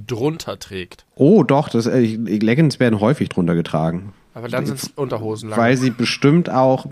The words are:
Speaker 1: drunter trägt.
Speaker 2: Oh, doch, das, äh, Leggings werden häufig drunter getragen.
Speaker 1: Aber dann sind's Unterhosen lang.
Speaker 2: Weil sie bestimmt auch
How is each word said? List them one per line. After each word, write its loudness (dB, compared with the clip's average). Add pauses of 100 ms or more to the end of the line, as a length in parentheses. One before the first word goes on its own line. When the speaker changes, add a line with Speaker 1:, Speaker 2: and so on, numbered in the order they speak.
Speaker 1:
drunter -6
trägt. -14 (120)
Speaker 2:
Oh, 6
doch, 2
das, 0
äh, 0
Leggings 0
werden 2
häufig 0
drunter 0
getragen. -4 (220)
Speaker 1:
Aber -12
dann -4
sind's -8
Unterhosen -8
lang. -2
Speaker 2:
Weil 4
sie 0
bestimmt 0
auch 2